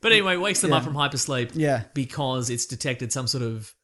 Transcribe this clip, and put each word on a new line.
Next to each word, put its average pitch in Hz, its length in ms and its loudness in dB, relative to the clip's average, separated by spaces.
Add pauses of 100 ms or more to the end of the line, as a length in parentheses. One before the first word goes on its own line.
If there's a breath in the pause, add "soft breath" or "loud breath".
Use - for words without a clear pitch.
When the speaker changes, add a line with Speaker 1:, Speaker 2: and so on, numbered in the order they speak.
Speaker 1:
But 226 100 4
anyway, 196 240 6
wakes 190 240 0
them 170 120 2
Speaker 2:
Yeah. 160 60 6
Speaker 1:
up 127 60 2
from 147 120 -4
hypersleep 135 580 0
Speaker 2:
Yeah. 143 400 0
Speaker 1:
because 127 560 -2
it's 120 160 -2
detected 123 480 -4
some 131 120 -4
sort 123 160 -2
of 113 320 -6 (100)